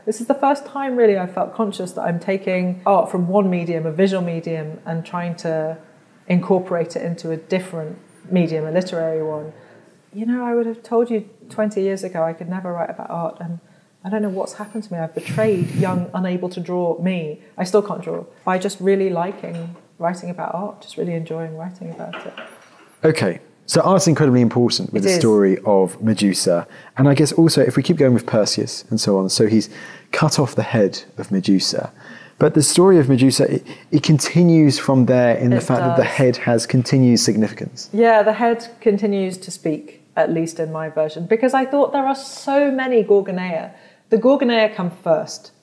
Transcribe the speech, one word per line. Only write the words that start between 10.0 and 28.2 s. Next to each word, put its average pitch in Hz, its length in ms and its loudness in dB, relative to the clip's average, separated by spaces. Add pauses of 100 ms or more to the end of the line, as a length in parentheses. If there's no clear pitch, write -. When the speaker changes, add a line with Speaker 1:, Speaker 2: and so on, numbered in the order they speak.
Speaker 1:
You 208 120 -10
know, 247 200 -2
I 240 100 -2
would 233 100 0
have 226 180 -8
told 233 260 0
you 214 200 -4 (200)
twenty 214 320 -2
years 196 220 -4
ago 180 200 -4
I 165 100 -2
could 170 160 -12
never 185 220 -8
write 170 180 -6
about - 200 -14
art, 165 300 -8
and 170 200 -10 (440)
I 190 60 -12
don't 214 120 -4
know 208 80 -4
what's 185 240 -6
happened 208 320 -12
to - 80 -14
me. 170 60 -6
I've 160 160 -8
betrayed 202 600 -2
young, 180 380 -2
unable 180 360 -4
to 185 100 -10
draw 180 420 -4
me. 170 400 -4 (160)
I 185 80 -6
still 202 160 2
can't 202 200 -8
draw. 170 240 -8 (200)
By 185 120 0
just 190 220 -6
really 190 300 0
liking 170 640 -8 (260)
writing 175 280 -4
about 175 240 -8
art, 196 280 -10
just - 160 -18
really 175 160 -4
enjoying 160 440 -8
writing 175 340 -14
about 170 240 -14 (100)
it. - 80 -14 (720)
Speaker 2:
Okay, 110 340 0 (260)
so - 160 0
art's 180 260 4
incredibly 135 340 4
important 117 500 2
with 101 120 -2
Speaker 1:
It 101 40 0
Speaker 2:
the - 60 4
Speaker 1:
is. 175 60 2
Speaker 2:
story 101 460 4
of 95 380 2
Medusa. 95 640 2 (300)
And 135 100 4
I 143 60 6
guess 139 180 2
also, 165 300 4
if 127 160 2
we 139 60 2
keep 170 140 0
going 135 160 4
with 117 120 0